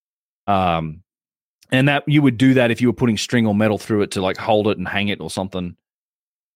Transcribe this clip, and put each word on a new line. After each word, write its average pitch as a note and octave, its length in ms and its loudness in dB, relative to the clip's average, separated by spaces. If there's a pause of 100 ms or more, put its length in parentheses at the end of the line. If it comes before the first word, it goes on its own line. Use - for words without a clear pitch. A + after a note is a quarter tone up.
(480)
Um, E2+ 560 -2 (680)
and C3 160 2
that, C#3+ 200 0
you D3+ 140 4
would B2+ 160 2
do C3 180 4
that A#2+ 160 4
if A#2 100 -4
you B2+ 60 2
were A#2 60 2
putting A#2 240 0
string A#2 280 0
or G#2 100 0
metal G#2 220 2
through G#2 240 -2
it F#2+ 100 -2
to, G2+ 100 -6
like, F#2+ 160 -2
hold G#2+ 300 0
it G#2 100 0
and F2+ 100 -8
hang G2+ 220 -2
it F#2+ 120 -6
or D#2+ 80 -10
something. F#2 460 -8 (800)